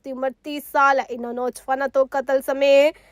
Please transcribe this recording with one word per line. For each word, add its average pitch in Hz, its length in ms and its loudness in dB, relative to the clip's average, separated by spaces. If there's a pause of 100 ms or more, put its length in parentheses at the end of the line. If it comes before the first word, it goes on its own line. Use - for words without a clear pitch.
ਦੀ 269 80 -10
ਉਮਰ 262 180 -4 (140)
ਤੀਹ 294 160 -10 (120)
ਸਾਲ 277 280 2
ਹੈ। - 100 -4
ਇਹਨਾਂ 240 240 -8
ਨੌਜਵਾਨਾਂ 262 540 -4
ਤੋਂ 269 220 2
ਕਤਲ 269 320 -2
ਸਮੇਂ 277 500 4 (200)